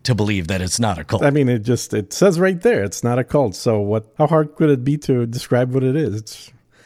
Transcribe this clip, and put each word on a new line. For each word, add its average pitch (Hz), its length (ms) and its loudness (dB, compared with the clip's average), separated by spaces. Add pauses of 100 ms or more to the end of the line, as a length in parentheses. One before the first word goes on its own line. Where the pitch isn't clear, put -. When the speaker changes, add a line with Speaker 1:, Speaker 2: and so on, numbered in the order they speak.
Speaker 1:
to 127 120 0
believe 101 340 0
that 95 120 -2
it's 90 200 -4
not 101 180 -2
a 78 60 -10
cult. - 180 -2
Speaker 2:
I 143 80 4
mean, 139 180 2
it 120 120 0
just, 117 340 -4
it 104 180 -4
says 175 260 4
right 185 220 0
there, 214 240 2
it's - 180 -8
not 120 160 0
a 127 60 0
cult. 131 300 0
So 110 260 0
what, 107 380 -2
how 151 80 4
hard 156 300 0
could 156 140 2
it 123 140 2
be 143 140 0
to 123 260 0
describe 123 480 -2
what 131 100 0
it 131 140 0
is? 123 180 -2
It's, - 380 -14 (340)